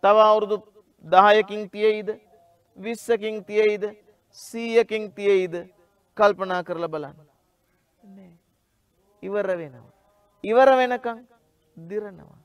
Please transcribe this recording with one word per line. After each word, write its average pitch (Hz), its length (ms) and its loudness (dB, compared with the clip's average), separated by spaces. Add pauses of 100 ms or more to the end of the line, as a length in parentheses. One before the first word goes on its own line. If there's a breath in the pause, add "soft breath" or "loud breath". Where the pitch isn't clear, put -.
තව 202 160 4
අවුරුදු 214 380 4 (480)
දහයකින් 208 640 4
තියෙයිද? 214 400 -2 (680)
විස්සකින් 214 680 -8
තියෙයිද? 208 380 -2 (440)
සීයකින් 226 840 -4
තියෙයිද? 190 440 -2 (600)
කල්පනා 190 460 0
කරලා 170 260 -8
බලන්න. 151 280 -12 (840)
නෑ. 196 320 -20 (920)
ඉවර 196 240 -6
වෙනවා. 151 440 -8 (520)
ඉවර 247 280 4
වෙනකන් 247 480 -2 (560)
දිරනවා. 185 680 -14